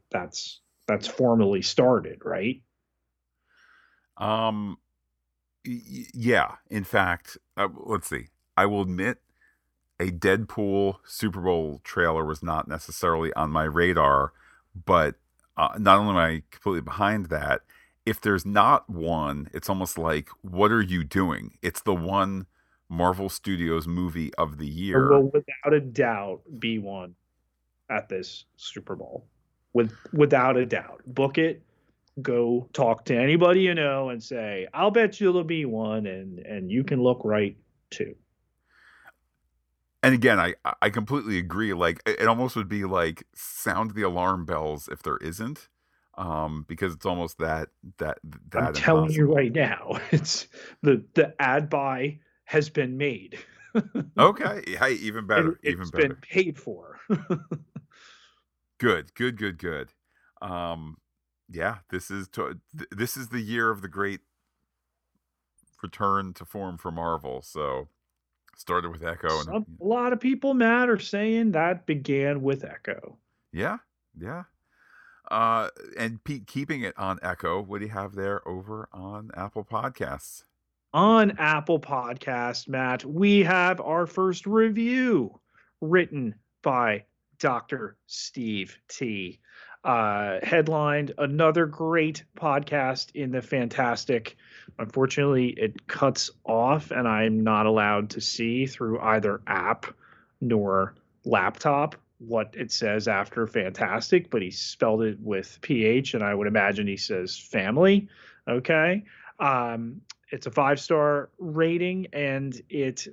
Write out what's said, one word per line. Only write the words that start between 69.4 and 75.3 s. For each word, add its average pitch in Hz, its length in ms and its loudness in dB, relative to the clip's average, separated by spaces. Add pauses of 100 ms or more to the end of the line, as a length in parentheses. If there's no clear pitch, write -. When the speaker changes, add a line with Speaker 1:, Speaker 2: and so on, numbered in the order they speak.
Speaker 1:
Some, 214 200 -4 (160)
a - 20 -12
lot 240 300 0
of 226 60 -4
people, 262 340 0
Matt, 240 360 4
are 208 100 2
saying 220 540 0
that 170 340 0
began 139 560 0
with 139 200 -2
Echo. - 540 -12 (340)
Speaker 2:
Yeah, 147 260 -4 (380)
yeah. 127 280 -12 (880)